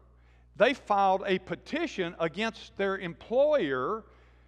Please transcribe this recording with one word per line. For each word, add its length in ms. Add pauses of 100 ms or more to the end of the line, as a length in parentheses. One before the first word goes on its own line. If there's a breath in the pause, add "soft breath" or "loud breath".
(540 soft breath)
they 200
filed 520
a 140
petition 800
against 560
their 220
employer 1040 (440 soft breath)